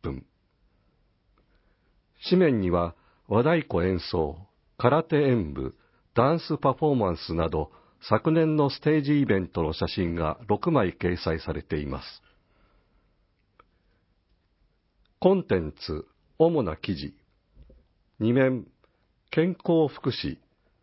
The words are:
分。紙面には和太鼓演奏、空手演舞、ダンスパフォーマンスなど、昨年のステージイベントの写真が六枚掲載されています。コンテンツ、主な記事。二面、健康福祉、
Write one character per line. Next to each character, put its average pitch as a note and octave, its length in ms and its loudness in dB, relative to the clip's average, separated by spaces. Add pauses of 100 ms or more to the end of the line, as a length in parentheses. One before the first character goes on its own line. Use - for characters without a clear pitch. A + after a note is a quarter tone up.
分。 C2+ 220 -10 (2000)
紙 F#3 140 4
面 C3+ 180 4
に F#2 100 0
は E2+ 240 0 (320)
和 G#2+ 160 2
太 D#3 200 2
鼓 F2+ 180 -2
演 F#2 180 0
奏、 D#2+ 400 -4 (380)
空 C#3+ 260 2
手 D#3+ 140 -2
演 B2 360 0
舞、 C2 220 -8 (400)
ダ C3 180 4
ン E3 80 -2
ス - 180 -4
パ C3+ 160 2
フ D#3 160 0
ォ - 20 2
ー C3+ 40 2
マ G#2 160 2
ン E2 40 -4
ス - 180 -8
な E2 140 0
ど、 D#2 240 -4 (300)
昨 - 280 0
年 D#3+ 260 2
の C#3+ 140 2
ス - 100 -10
テ D3+ 180 2
ー D3 40 0
ジ D3 180 2
イ C3+ 60 2
ベ G2+ 120 2
ン F2+ 100 -2
ト E2+ 140 -2
の D#2 100 0
写 F2 160 -4
真 E2+ 260 -2
が D#2+ 320 -2
六 G#2 240 -2
枚 A2 220 2
掲 F2 240 -2
載 D#2+ 240 -4
さ - 120 -8
れ D#2 100 -10
て - 180 -6
い D2+ 60 -6
ま C2+ 160 -8
す。 - 200 -20 (3000)
コ F#3 160 6
ン F3+ 100 0
テ G2 140 0
ン D#2 140 -6
ツ、 - 340 -10 (320)
主 D#3+ 240 2
な E2+ 140 -6
記 - 180 -6
事。 C#2+ 200 -10 (1040)
二 A2 140 2
面、 C3 340 2 (640)
健 E3+ 280 0
康 D#3+ 340 2
福 - 180 -4
祉、 - 280 -6 (440)